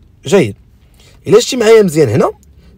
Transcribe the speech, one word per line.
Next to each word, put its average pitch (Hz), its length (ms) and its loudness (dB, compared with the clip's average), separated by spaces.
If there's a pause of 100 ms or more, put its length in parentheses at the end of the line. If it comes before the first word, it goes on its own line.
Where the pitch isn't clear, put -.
(260)
جيد. 135 300 -2 (720)
إلا 190 120 2
شتي 247 180 -6
معايا 220 240 4
مزيان 151 280 0
هنا، 165 220 -2 (460)